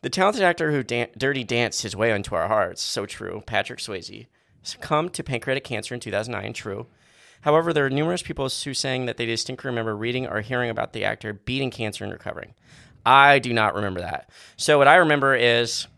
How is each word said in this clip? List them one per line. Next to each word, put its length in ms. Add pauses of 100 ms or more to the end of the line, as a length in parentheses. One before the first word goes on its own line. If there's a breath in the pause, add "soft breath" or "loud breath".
The 80
talented 320
actor 280
who 120
dan-, 340
dirty 280
danced 380
his 140
way 160
into 220
our 140
hearts, 340
so 220
true, 420
Patrick 340
Swayze, 460 (360)
succumbed 520
to 100
pancreatic 400
cancer 300
in 60
two 100
thousand 220
nine, 200
true. 340 (560 soft breath)
However, 300
there 140
are 40
numerous 320
people 260
who 260
sang 320
that 100
they 100
distinctly 420
remember 280
reading 300
or 140
hearing 300
about 220
the 120
actor 280
beating 380
cancer 340
and 80
recovering. 420 (520 soft breath)
I 320
do 140
not 220
remember 260
that. 280 (280 loud breath)
So 220
what 100
I 80
remember 380
is 520 (120)